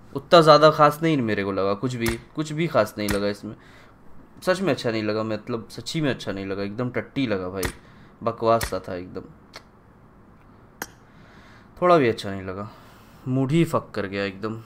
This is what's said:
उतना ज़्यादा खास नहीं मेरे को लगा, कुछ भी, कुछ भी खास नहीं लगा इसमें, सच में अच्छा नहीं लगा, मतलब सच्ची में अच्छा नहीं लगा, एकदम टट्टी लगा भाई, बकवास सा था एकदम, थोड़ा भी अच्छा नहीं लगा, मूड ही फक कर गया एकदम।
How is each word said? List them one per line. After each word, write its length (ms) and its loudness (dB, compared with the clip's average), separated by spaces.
उतना 280 6
ज़्यादा 300 10
खास 320 4
नहीं 160 2
मेरे 260 0
को 80 -2
लगा, 220 0
कुछ 200 -4
भी, 120 -2
कुछ 160 -6
भी 140 -2
खास 320 2
नहीं 100 -2
लगा 200 0
इसमें, 260 -8
सच 140 2
में 120 2
अच्छा 180 -2
नहीं 120 -2
लगा, 220 -2
मतलब 460 -6
सच्ची 300 -8
में 100 0
अच्छा 220 -6
नहीं 140 -8
लगा, 160 -6
एकदम 280 -6
टट्टी 360 -4
लगा 220 -4
भाई, 220 -6
बकवास 420 2
सा 140 -4
था 180 -10
एकदम, 260 -10
थोड़ा 200 4
भी 120 4
अच्छा 220 -4
नहीं 120 -8
लगा, 260 -8
मूड 240 0
ही 140 4
फक 280 -4
कर 120 -4
गया 180 -4
एकदम। 420 -8